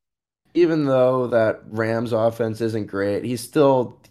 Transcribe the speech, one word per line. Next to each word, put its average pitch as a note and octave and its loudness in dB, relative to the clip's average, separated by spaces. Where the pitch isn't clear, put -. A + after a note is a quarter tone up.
even D#3+ 2
though B2+ 2
that A2+ 0
Rams A2+ -4
offense A2+ -2
isn't A2 -4
great, G2+ -4
he's A#2+ -6
still C3 0